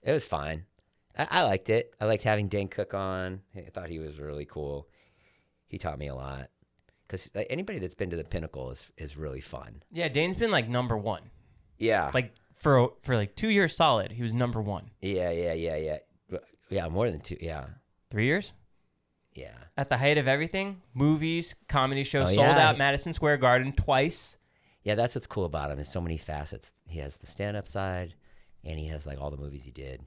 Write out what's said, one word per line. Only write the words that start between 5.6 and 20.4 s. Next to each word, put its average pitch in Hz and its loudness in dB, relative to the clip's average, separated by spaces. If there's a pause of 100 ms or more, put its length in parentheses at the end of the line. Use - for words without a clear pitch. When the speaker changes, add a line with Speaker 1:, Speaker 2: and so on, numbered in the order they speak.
Speaker 1:
He - -12
taught 76 -6
me 73 -6
a 67 -8
lot. 67 -10 (580)
'Cause, - -8
like, 104 -4
anybody 147 -6
that's 90 -6
been 95 -4
to 85 -4
the 78 -4
Pinnacle 71 -6
is, - -14
is 73 -12
really 71 -8
fun. - -14
Speaker 2:
Yeah, 165 -2
Dane's 156 0
been, 226 0
like, 131 2
number 120 0
one. 104 -4 (560)
Speaker 1:
Yeah. 104 2
Speaker 2:
Like, 123 0 (200)
for, 127 4
for, 131 0
like, 101 0
two 220 0
years 196 4
solid, 127 4
he 117 -6
was 113 -2
number 120 0
one. 101 -6 (120)
Speaker 1:
Yeah, 92 0
yeah, 85 0
yeah, 82 -2
yeah. 76 -2 (320)
But, - -8 (240)
yeah, 92 -2
more 98 0
than 78 -6
two, - -10
yeah. 78 -6 (440)
Speaker 2:
Three 104 0
years? 175 0 (800)
Speaker 1:
Yeah. - -16 (240)
Speaker 2:
At 135 -2
the 127 2
height 143 6
of 139 4
everything, 180 0 (120)